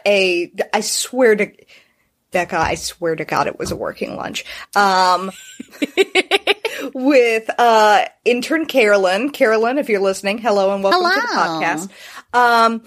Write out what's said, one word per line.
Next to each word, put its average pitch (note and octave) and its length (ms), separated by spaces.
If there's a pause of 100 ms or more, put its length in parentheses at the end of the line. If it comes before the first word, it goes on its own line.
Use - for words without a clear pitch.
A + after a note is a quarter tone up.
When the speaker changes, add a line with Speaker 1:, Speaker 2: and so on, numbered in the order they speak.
Speaker 1:
a, F#3 480 (200)
I G#3 60
swear A3+ 560
to, G3+ 160 (800)
Becca, F3 260
I D#3+ 160
swear E3 420
to D#3 100
God - 200
it - 140
was - 100
a - 60
working - 400
lunch. - 280 (320)
Um, F#3 540 (500)
<laughs> - 1160
with, A#3+ 520 (120)
uh, G#3+ 460 (200)
intern B3 400
Carolyn. G#3 640
Carolyn, A3+ 480
if D4 100
you're G#3 140
listening, G3 380
hello G3+ 340
and G3 100
welcome F4 280
to F#4+ 40
the A#4 120
Speaker 2:
Hello. E3 340
Speaker 1:
podcast. E3+ 280 (440)
Um, A#3 540